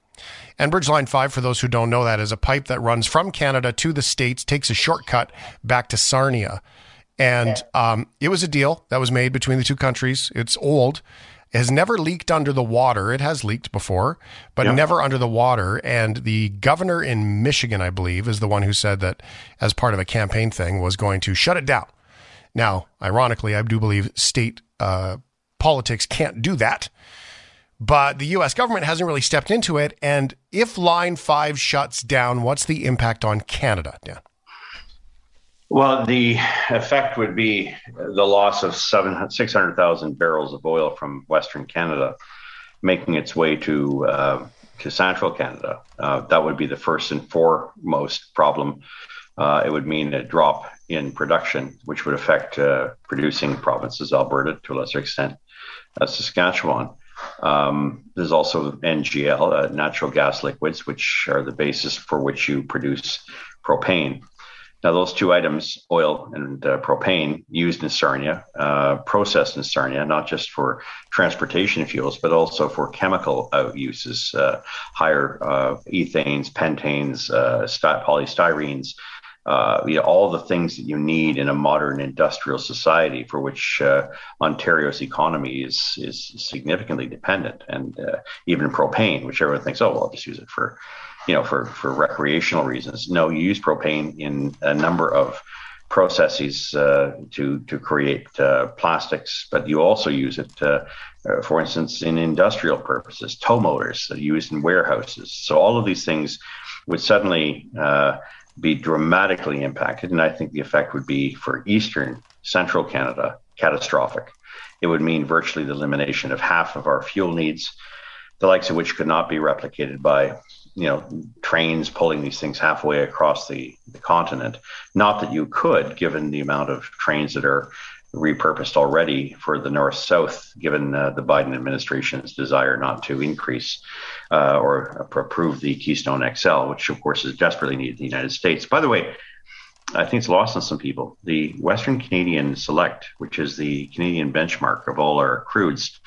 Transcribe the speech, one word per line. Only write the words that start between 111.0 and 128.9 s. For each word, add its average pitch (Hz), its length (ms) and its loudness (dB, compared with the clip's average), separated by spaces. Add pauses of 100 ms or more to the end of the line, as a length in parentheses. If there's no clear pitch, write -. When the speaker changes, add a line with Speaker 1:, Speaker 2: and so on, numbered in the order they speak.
Speaker 2:
be 69 260 0
for 64 320 -6
eastern 87 580 0 (200)
central 90 420 0
Canada 65 540 -4 (180)
catastrophic. - 760 0 (520)
It 87 60 2
would 80 120 2
mean 80 240 0
virtually 82 400 0
the 71 80 -6
elimination 71 600 -2
of - 80 -4
half 85 360 0
of 73 100 -6
our 69 160 2
fuel 90 300 -2
needs, 80 420 -4 (640)
the 95 60 4
likes 92 220 4
of 80 80 0
which 82 180 -2
could 80 120 -2
not 80 240 2
be 80 60 0
replicated 71 640 -2
by 71 340 4 (380)
you 90 100 -4
know, 71 220 -2 (360)
trains 80 480 0
pulling 78 320 0
these 69 180 -6
things 71 180 -6
halfway 76 440 2
across 73 460 0
the, 65 280 -10 (120)
the - 100 -20
continent. 69 580 0 (380)
Not 104 260 4
that 104 120 -4
you 76 140 -2
could, 73 500 0
given 76 340 -2
the 73 100 -4
amount 71 300 -2
of 65 140 -6
trains 76 500 -2
that 69 100 -4
are 69 260 0 (440)
repurposed 78 640 0
already 71 580 2